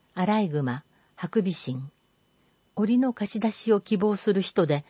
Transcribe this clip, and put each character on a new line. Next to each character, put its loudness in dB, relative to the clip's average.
ア -2
ラ 2
イ 0
グ 0
マ、 -2
ハ -8
ク 0
ビ 0
シ -6
ン。 -10
檻 2
の 2
貸 -6
し -4
出 0
し 0
を 4
希 0
望 2
す 0
る 2
人 2
で、 0